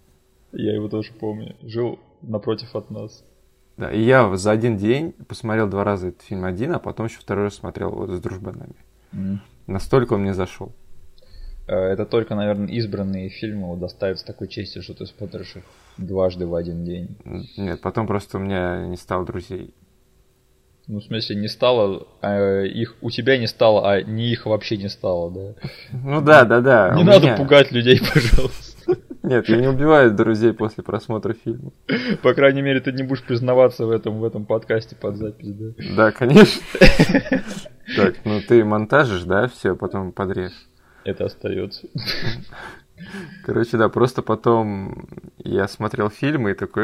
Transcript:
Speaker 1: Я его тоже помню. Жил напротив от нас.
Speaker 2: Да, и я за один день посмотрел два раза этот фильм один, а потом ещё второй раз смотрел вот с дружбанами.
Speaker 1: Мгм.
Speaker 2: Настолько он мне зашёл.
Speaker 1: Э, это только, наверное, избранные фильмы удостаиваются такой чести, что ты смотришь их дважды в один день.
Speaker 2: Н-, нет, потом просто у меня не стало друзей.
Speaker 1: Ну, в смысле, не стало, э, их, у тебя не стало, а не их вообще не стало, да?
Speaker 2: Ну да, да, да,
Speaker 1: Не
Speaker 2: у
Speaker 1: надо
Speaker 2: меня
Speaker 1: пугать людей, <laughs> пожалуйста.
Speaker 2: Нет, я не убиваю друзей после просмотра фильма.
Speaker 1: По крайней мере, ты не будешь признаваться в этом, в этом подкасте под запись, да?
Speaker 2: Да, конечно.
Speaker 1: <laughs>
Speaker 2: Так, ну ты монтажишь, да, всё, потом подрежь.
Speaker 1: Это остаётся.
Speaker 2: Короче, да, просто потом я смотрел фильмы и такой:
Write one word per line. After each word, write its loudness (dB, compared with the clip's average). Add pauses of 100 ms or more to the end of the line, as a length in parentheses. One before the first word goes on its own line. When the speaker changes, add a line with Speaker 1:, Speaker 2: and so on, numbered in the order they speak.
(520)
Speaker 1:
Я -6
его -6
тоже -8
помню. -10
Жил -8 (240)
напротив -8
от -12
нас. -16 (540)
Speaker 2:
Да, -10
и -2
я 4
за 0
один 0
день -2 (140)
посмотрел -4
два -4
раза -4
этот -14
фильм -10
один, -4
а -4
потом -8
ещё -12
второй -4
раз -4
смотрел -10
вот -8
с -6
дружбанами. -12 (360)
Speaker 1:
Мгм. -8 (260)
Speaker 2:
Настолько -2
он 0
мне -2
зашёл. -8 (960)
Speaker 1:
Э, -4
это -2
только, -2
наверное, -2
избранные -6
фильмы -10
удостаиваются -8
такой -14
чести, -12
что -16
ты -14
смотришь -14
их -20 (340)
дважды -2
в -4
один -6
день. -10 (100)
Speaker 2:
Н-, -12 (120)
нет, -6
потом -4
просто -6
у -6
меня -4
не -10
стало -6
друзей. -12 (1160)
Speaker 1:
Ну, -10
в -12
смысле, -6
не -4
стало, 0 (160)
э, 0
их, -8
у -8
тебя 0
не -4
стало, 4
а 2
не -4
их -4
вообще -2
не -6
стало, -4
да? -12 (400)
Speaker 2:
Ну -4
да, 10
да, 4
да, 6
Speaker 1:
Не 4
Speaker 2:
у 8
Speaker 1:
надо 10
Speaker 2:
меня 2
Speaker 1:
пугать 6
людей, 6
<laughs> -2
пожалуйста. 2 (260)
Speaker 2:
Нет, 0
я 4
не 2
убиваю 6
друзей 2
после -6
просмотра -6
фильма. -10 (520)
Speaker 1:
По 4
крайней 4
мере, 0
ты -4
не -6
будешь -4
признаваться 2
в 0
этом, -2
в -6
этом -6
подкасте -2
под -8
запись, -10
да? -12 (300)
Speaker 2:
Да, 4
конечно. 6 (160)
Speaker 1:
<laughs> 6 (520)
Speaker 2:
Так, 2
ну -2
ты 8
монтажишь, 0
да, 0
всё, -2
потом -6
подрежь. -6 (520)
Speaker 1:
Это -6
остаётся. -8 (1600)
Speaker 2:
Короче, -2
да, 2
просто 0
потом -4 (360)
я -2
смотрел -4
фильмы -2
и -2
такой: -4